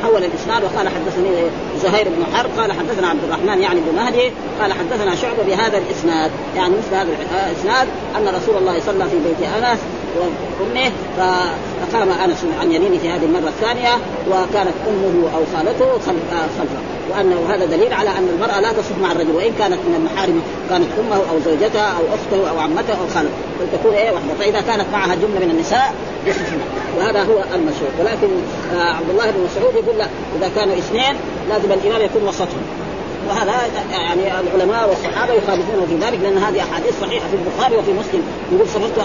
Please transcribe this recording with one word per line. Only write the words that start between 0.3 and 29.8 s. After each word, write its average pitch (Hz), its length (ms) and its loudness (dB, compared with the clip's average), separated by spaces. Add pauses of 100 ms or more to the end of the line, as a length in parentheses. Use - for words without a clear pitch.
وقال: 190 240 -2
"حدثني 180 420 -2 (520)
زهير 196 260 2
بن 170 280 -2
حرب"، 247 220 0
قال: 208 140 0
"حدثنا 196 360 -2
عبد 160 160 0
الرحمن"، 180 380 0
يعني 180 180 2
بن 160 160 0
مهدي، 240 360 2 (280)
قال: 196 120 0
"حدثنا 196 420 -2
شعبة 233 340 -2
بهذا 214 300 2
الإسناد"، 160 520 0 (260)
يعني 180 220 2
مثل 214 160 -2
هذا 190 140 0 (420)
الإسناد، 233 360 0 (300)
أن 208 120 2
رسول 190 280 2
الله 185 300 2
صلى 190 180 0
في 170 120 0 (120)
بيت 156 200 0 (100)
أنس 233 200 2 (840)
وأمه، 240 300 0 (260)
فأقام 185 920 0 (160)
أنس 175 200 0 (160)
عن 175 120 2
يمينه 175 260 2
في 170 100 -2
هذه 170 160 -2
المرة 160 240 2
الثانية، 240 440 0 (360)
وكانت 185 480 0 (120)
أمه 180 480 2
أو 165 60 2 (140)
خالته 175 360 2 (140)
خلف-، 170 260 -2
آه، 170 160 -2 (100)
خلفه، - 220 -4 (300)
وأنه 180 440 2
هذا - 100 2
دليل 381 280 2
على 392 180 0
أن 185 240 0
المرأة 202 260 0
لا 220 120 2
تصف 214 300 -2
مع 180 100 0
الرجل، 160 240 0
وإن 214 220 2
كانت 185 280 2
من 170 120 2
المحارم، 165 440 0 (280)
كانت 175 160 2 (140)
أمه 220 160 0
أو 165 280 2
زوجتها 208 440 2 (100)
أو 170 40 2 (120)
أخته 185 360 0
أو 165 80 -2
عمته 165 340 0
أو 180 220 -2
خالته، 151 240 0 (220)
بل 175 60 -2 (120)
تكون 214 160 4
إيه؟ 220 160 4
وحده. 151 280 -2
فإذا 202 220 2
كانت 214 320 0
معها 190 220 2
جملة 185 320 2
من 170 40 2
النساء 208 440 2 (320)
يصفن، 175 320 -2 (400)
وهذا 202 240 2
هو 208 160 4 (160)
المشهور. 156 460 0
ولكن، 214 300 2 (460)
آه، 175 220 2
عبد 165 120 -2
الله 214 200 2
بن 196 100 0 (100)
مسعود 220 240 2
يقول: 220 240 2